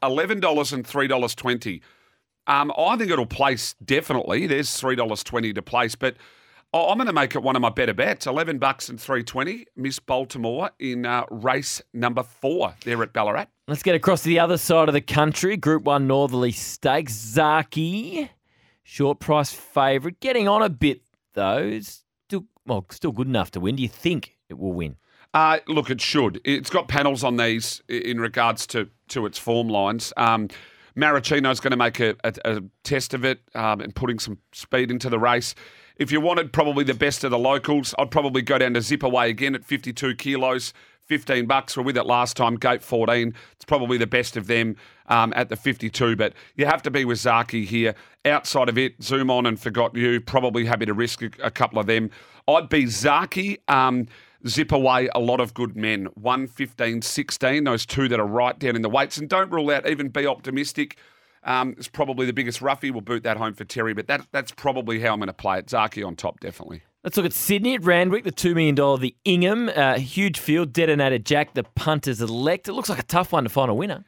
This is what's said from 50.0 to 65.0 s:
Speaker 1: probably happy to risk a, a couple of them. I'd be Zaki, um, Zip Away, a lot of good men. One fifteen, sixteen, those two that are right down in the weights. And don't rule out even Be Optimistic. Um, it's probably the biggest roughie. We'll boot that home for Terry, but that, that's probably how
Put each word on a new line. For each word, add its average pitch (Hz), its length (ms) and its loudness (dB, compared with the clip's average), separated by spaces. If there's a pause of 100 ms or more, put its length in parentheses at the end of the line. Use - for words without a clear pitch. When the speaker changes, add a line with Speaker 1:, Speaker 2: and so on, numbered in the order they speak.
Speaker 1:
probably 120 460 0
happy 117 200 0
to 104 80 0
risk 117 280 -4
a, 113 80 -6 (120)
a 113 100 -2
couple 113 280 0
of 104 60 0
them. 110 240 2 (360)
I'd 156 220 4
be 143 200 2
Zaki, 151 720 0 (100)
um, 131 380 4 (400)
Zip 135 240 0
Away, 131 420 4
a 120 60 0
lot 123 220 2
of 113 120 -4
good 117 220 -6
men. 107 300 -2 (100)
One 123 320 -2
fifteen, 117 540 -4
sixteen, 143 640 -2
those 117 200 0
two 135 220 0
that 120 140 2
are 104 40 0
right 120 320 0
down 123 200 -2
in 113 40 0
the 110 80 0
weights. 135 280 0
And 147 100 -8
don't 190 240 0
rule 156 180 0
out 143 180 0
even 143 200 -2
Be 139 180 -2
Optimistic. 139 720 -4 (460)
Um, 127 340 -2
it's 120 120 -14
probably 131 360 -2
the 123 80 -2
biggest 120 280 -4
roughie. 139 300 -2
We'll 117 100 -8
boot 113 220 -4
that 110 140 -2
home 110 160 -4
for 104 120 -14
Terry, 110 280 -4
but 104 140 -6
that, 139 240 -2
that's 139 200 -6
probably 123 480 -4
how 113 140 0